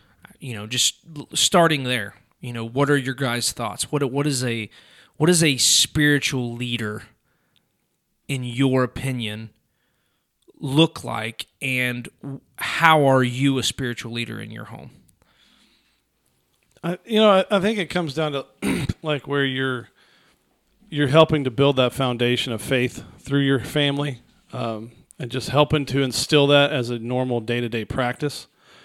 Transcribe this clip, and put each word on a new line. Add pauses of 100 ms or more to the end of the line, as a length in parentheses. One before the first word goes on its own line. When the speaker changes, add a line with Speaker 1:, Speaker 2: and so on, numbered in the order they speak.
(380)
Speaker 1:
you
know,
just (200)
l-,
starting
there, (260)
you
know,
what
are
your
guys'
thoughts?
What,
what
is
a, (460)
what
is
a
spiritual
leader, (1200)
in
your
opinion, (1080)
look
like, (140)
and (140)
w-, (160)
how
are
you
a
spiritual
leader
in
your
home? (1900)
Speaker 2:
I,
you
know,
I,
I
think
it
comes
down
to, (100)
<clears throat>
like,
where
you're, (1000)
you're
helping
to
build
that
foundation
of
faith (140)
through
your
family, (320)
um, (260)
and
just
helping
to
instill
that
as
a
normal
day-to-day
practice, (380)